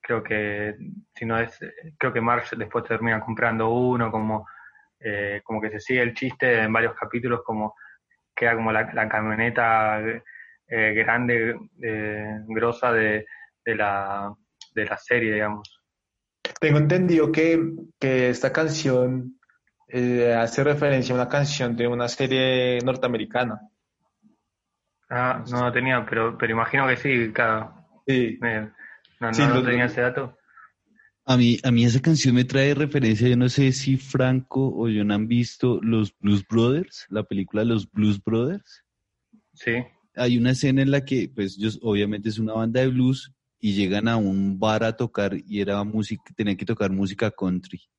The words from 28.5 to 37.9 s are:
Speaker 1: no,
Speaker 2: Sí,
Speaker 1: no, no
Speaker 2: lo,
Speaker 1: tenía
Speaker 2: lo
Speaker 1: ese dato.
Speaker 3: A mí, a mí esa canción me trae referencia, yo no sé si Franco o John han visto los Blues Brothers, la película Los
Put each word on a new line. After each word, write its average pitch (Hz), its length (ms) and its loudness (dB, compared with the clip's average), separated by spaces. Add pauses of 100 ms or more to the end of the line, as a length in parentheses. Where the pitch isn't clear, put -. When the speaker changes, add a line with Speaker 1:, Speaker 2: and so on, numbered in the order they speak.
Speaker 1:
no, 113 140 -2
Speaker 2:
Sí, 147 80 4
Speaker 1:
no, 139 60 6
no 123 80 4
Speaker 2:
lo, 127 80 2
Speaker 1:
tenía 123 220 2
Speaker 2:
lo 120 40 0
Speaker 1:
ese 123 120 -4
dato. 127 360 -4 (840)
Speaker 3:
A 127 120 4
mí, 120 260 6
a 131 80 2
mí 120 140 6
esa 120 160 4
canción 143 340 4
me 127 100 4
trae 139 300 2
referencia, 127 540 2
yo 123 80 6
no 123 120 4
sé 131 240 4
si 135 240 0
Franco 131 720 0
o 107 200 -4
John 104 220 0
han 107 180 0
visto 120 540 0
los 110 360 0
Blues 101 300 2
Brothers, 123 640 0
la 104 120 -4
película 98 420 -4
Los 113 260 -2